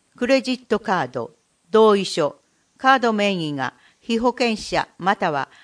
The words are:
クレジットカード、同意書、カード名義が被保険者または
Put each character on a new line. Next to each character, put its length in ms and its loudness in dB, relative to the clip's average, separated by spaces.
ク 100 -4
レ 140 2
ジ 120 -4
ッ 120 -8
ト 160 -2
カ 220 -2
ー 60 -6
ド、 240 -10
同 260 6
意 120 0
書、 320 -4
カ 160 4
ー 60 2
ド 120 0
名 220 0
義 180 -6
が 220 -6
被 180 -4
保 120 0
険 260 -2
者 400 -4
ま 180 -2
た 160 -2
は 200 -4